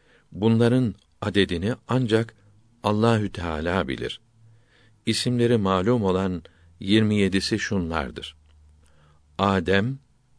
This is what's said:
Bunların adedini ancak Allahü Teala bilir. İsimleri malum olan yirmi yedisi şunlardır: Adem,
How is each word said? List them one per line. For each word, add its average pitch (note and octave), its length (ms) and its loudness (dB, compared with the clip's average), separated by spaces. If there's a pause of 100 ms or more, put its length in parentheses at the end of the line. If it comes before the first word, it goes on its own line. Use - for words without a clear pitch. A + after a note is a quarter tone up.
(320)
Bunların A2+ 640 2 (260)
adedini G2 540 0 (140)
ancak A2+ 460 0 (480)
Allahü G#2 500 2
Teala E2+ 560 -4
bilir. A#1+ 320 -8 (880)
İsimleri A#2+ 500 0
malum G2 480 2
olan F#2 380 -2 (380)
yirmi G#2 380 2
yedisi G2 400 0
şunlardır: E2 800 -6 (1040)
Adem, G2 600 0 (400)